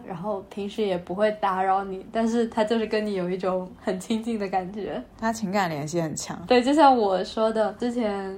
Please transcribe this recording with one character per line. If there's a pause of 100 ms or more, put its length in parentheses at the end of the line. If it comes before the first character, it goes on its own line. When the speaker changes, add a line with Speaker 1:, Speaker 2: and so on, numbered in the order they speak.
Speaker 1:
然
后
平
时
也
不
会
打
扰
你，
但
是
他
就
是
跟
你
有
一
种 (120)
很
亲
近
的
感
觉。 (160)
Speaker 2:
他
情
感
联
系
很
强。
Speaker 1:
对，
就
像
我
说
的，
之
前